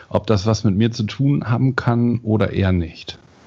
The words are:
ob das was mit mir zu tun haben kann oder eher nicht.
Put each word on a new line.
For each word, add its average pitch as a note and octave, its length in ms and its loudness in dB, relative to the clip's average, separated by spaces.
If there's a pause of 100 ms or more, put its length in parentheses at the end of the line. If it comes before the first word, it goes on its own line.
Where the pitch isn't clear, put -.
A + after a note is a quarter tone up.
ob - 180 -2
das G#2 180 2
was A2 180 0
mit G2 120 2
mir A2+ 160 2
zu G#2+ 120 -4
tun C#3 460 -2
haben B2+ 260 2
kann A#2+ 480 0
oder G#2+ 300 0
eher F#2+ 180 2
nicht. E2+ 460 -4 (300)